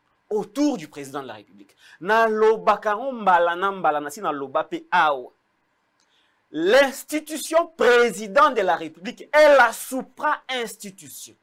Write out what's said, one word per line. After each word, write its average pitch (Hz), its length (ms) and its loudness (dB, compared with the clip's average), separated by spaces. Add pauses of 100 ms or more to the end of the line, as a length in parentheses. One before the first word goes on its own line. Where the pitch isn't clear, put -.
(300)
autour 233 460 -4
du 156 100 -14
président 143 360 -12
de 131 40 -14
la 110 80 -14
République. 101 400 -20 (260)
Na 220 280 2
loba 214 480 2
kango 220 340 -4
mbala 175 460 2
na 196 160 -2
mbala 160 280 -2
na 147 100 -10
si 214 100 -16
na 180 100 -4
loba 143 320 -4
pe 160 300 -10
awa. 147 400 0 (1200)
L'institution 285 1120 0 (100)
président 240 760 2
de 226 100 -2
la 175 160 2
République 165 460 -12
est 294 340 6
la 233 160 4
supra-institution. 226 1700 -8